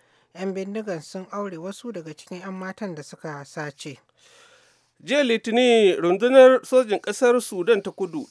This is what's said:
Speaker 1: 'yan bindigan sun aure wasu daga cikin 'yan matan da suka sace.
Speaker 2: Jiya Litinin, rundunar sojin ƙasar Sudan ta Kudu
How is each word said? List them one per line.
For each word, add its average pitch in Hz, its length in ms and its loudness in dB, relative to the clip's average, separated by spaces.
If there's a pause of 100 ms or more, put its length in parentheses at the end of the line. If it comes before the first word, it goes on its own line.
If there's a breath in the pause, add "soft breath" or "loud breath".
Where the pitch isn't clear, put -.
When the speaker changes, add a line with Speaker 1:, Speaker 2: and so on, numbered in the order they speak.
(340 soft breath)
Speaker 1:
'yan 190 200 -8
bindigan 196 480 -8
sun 185 280 -14
aure 202 280 -10
wasu 196 340 -12
daga 160 240 -14
cikin - 240 -16
'yan 190 140 -14
matan 185 400 -12
da 151 80 -14
suka 147 420 -14
sace. 147 540 -14 (1080 soft breath)
Speaker 2:
Jiya 277 200 2
Litinin, 226 760 4
rundunar 247 640 6
sojin 233 360 0
ƙasar 240 400 0
Sudan 196 420 -2
ta 190 80 -10
Kudu 160 400 -8